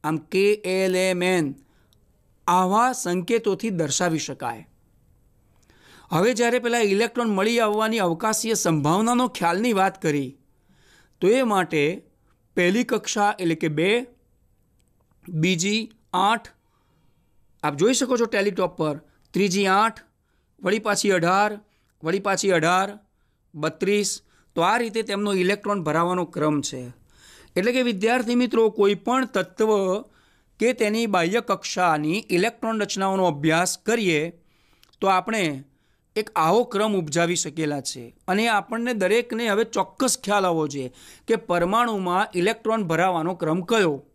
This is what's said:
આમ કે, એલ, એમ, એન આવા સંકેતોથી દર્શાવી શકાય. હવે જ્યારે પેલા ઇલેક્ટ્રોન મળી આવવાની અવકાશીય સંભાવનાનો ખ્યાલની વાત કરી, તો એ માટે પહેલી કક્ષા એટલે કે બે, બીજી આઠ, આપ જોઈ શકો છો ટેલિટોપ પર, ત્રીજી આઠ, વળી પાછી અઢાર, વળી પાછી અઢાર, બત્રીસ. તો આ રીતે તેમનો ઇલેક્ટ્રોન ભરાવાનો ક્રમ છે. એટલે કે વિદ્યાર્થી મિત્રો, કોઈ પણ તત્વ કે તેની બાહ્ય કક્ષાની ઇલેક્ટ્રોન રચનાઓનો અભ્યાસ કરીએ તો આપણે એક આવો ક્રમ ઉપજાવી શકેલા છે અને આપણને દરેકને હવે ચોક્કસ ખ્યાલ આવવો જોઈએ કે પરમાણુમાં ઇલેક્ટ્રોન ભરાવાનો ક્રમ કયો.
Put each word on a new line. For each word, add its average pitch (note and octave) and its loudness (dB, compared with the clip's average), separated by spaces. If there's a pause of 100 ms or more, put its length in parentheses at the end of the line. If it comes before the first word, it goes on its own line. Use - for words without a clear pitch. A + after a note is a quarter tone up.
આમ D#3 -2
કે, F#3+ 0
એલ, F#3 -2
એમ, F#3 0
એન F3 0 (920)
આવા F#3+ 2
સંકેતોથી G3 -2
દર્શાવી E3 -2
શકાય. A#2+ -10 (1400)
હવે F#3+ 2
જ્યારે A#3+ 2
પેલા A#3 0
ઇલેક્ટ્રોન A3 0
મળી G#3+ 2
આવવાની A3 0
અવકાશીય G#3+ 0
સંભાવનાનો G3 0
ખ્યાલની G3 0
વાત F#3+ 0
કરી, C#3+ -4 (840)
તો F3 2
એ B3+ 4
માટે F3+ 0 (540)
પહેલી F#3 2
કક્ષા G#3 -2
એટલે E3 0
કે D#3+ -4
બે, G3 0 (1200)
બીજી F#3 0 (220)
આઠ, G#3 0 (1120)
આપ D3 -2
જોઈ G#3 2
શકો B3 0
છો A#3 2
ટેલિટોપ G3 -2
પર, D3+ -4 (340)
ત્રીજી G3 0
આઠ, G#3 0 (640)
વળી G3 0
પાછી G#3 0
અઢાર, G3 2 (420)
વળી E3 -2
પાછી G3 0
અઢાર, F#3 2 (560)
બત્રીસ. F3+ -2 (320)
તો E3+ 0
આ G3+ 2
રીતે A3+ -2
તેમનો G3+ -2
ઇલેક્ટ્રોન G3+ 0
ભરાવાનો E3+ 0
ક્રમ D3+ -2
છે. B2+ -10 (640)
એટલે G3+ 0
કે B3+ 2
વિદ્યાર્થી A#3+ 0
મિત્રો, A3+ 2
કોઈ G#3 4
પણ B3+ 0
તત્વ G3+ 0 (600)
કે A#3 4
તેની A#3 0
બાહ્ય F#3+ 0
કક્ષાની F3 0
ઇલેક્ટ્રોન A3 -2
રચનાઓનો G3 0
અભ્યાસ D#3+ 0
કરીએ E3+ -2 (600)
તો G3 0
આપણે F#3 0 (520)
એક G#3+ -4
આવો E3+ 4
ક્રમ G#3 0
ઉપજાવી E3 0
શકેલા D3 -4
છે B2 -12 (120)
અને G#3 0
આપણને A#3 -2
દરેકને A3 0
હવે G#3 2
ચોક્કસ - -2
ખ્યાલ G3 2
આવવો D#3+ 0
જોઈએ C3+ -8 (360)
કે A3+ 2
પરમાણુમાં G3 0
ઇલેક્ટ્રોન A3 0
ભરાવાનો E3+ 0
ક્રમ E3+ -2
કયો. F3 0 (100)